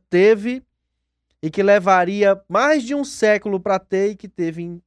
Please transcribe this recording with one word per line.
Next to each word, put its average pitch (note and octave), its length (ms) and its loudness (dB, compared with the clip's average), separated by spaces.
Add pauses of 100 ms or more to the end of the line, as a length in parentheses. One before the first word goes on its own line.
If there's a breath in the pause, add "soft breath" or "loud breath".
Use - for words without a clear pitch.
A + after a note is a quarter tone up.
teve G#3+ 560 2 (760)
e D#3+ 80 -6
que F#3+ 140 -4
levaria G3 840 2
mais C4+ 360 2
de A#3+ 100 -8
um C#4+ 100 -4
século G#3 560 -2
pra F#3+ 200 -2
ter G3 320 -4
e G3+ 40 -12
que G3 140 -20
teve E3+ 320 -8
em, F3 260 -12